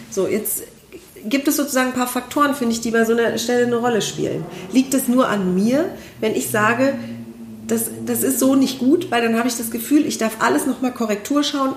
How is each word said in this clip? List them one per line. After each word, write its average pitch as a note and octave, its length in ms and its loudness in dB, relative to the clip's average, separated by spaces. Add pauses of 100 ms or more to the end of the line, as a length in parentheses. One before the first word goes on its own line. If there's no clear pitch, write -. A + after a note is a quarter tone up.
(100)
So, F#3 180 -2
jetzt - 340 -4 (640)
gibt C4+ 220 -2
es D4+ 80 2
sozusagen B3+ 320 0
ein B3 60 -4
paar B3 140 -2
Faktoren, C4+ 460 0
finde A#3 200 -2
ich, A3+ 60 -4
die A#3 100 -4
bei A3+ 140 4
so A3 80 2
einer A#3 260 2
Stelle A#3+ 280 2
eine A#3+ 100 2
Rolle A#3 260 2
spielen. D3+ 420 -4 (280)
Liegt C4 220 4
es B3+ 140 0
nur B3 200 4
an F#3 260 0
mir, A#3 300 2 (360)
wenn A3 140 0
ich - 160 -2
sage, A#3 440 2 (720)
das, A3+ 200 0 (200)
das A#3 160 -2
ist C4 160 0
so C4 160 4
nicht C4+ 240 2
gut, C#4 320 2
weil A#3+ 120 2
dann A3+ 140 2
habe A#3+ 120 0
ich A#3+ 80 -4
das A3+ 160 -6
Gefühl, C#4+ 340 2
ich - 120 -2
darf A3 200 -2
alles C4 280 2
noch B3+ 160 -2
mal B3+ 100 0
Korrektur A3+ 500 0
schauen, C4+ 340 -2